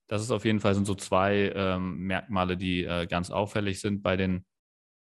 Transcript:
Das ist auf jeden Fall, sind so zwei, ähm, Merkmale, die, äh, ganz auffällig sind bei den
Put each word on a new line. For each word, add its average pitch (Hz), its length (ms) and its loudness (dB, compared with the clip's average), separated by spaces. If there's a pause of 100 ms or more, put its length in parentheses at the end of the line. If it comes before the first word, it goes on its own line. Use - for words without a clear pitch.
Das 107 140 -2
ist 117 100 -4
auf 104 120 0
jeden 107 140 4
Fall, 98 160 4
sind 98 120 2
so 98 100 0
zwei, 98 580 2
ähm, 92 440 -2
Merkmale, 92 580 -2
die, 90 260 -2
äh, 85 240 -2
ganz 87 240 -2
auffällig 101 500 -2
sind 101 220 -4
bei 92 140 2
den 92 280 -2 (580)